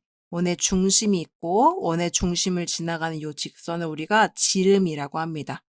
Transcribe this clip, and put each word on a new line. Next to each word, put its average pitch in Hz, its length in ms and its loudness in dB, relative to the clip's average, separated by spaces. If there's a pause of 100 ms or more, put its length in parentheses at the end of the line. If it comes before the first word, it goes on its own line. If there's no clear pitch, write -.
(300)
원의 175 260 -2
중심이 190 640 2
있고 226 600 2
원의 170 280 0
중심을 175 560 -2
지나가는 165 560 -6
요 151 100 -8
직선을 170 540 -8
우리가 160 480 0
지름이라고 180 880 2
합니다. 156 420 -6 (100)